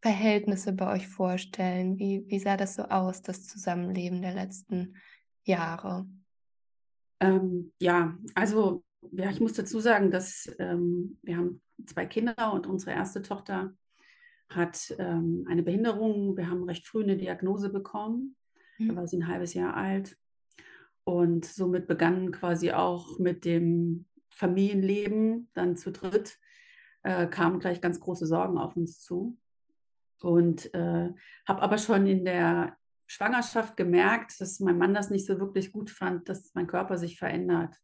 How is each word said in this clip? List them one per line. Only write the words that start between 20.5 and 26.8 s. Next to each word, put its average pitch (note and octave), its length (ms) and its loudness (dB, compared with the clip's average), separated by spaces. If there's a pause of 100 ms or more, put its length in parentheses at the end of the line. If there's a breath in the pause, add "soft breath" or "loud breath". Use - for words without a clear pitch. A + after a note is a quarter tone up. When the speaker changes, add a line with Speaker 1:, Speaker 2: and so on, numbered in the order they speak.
Speaker 2:
Und E3+ 420 4
somit F3+ 420 -2
begann F3+ 440 2
quasi E3+ 400 0
auch F3 460 -2
mit F3 260 0
dem E3+ 640 2 (240)
Familienleben G3+ 1300 2
dann F3+ 200 0
zu F#3+ 160 -8
dritt, G3 460 -2 (640 soft breath)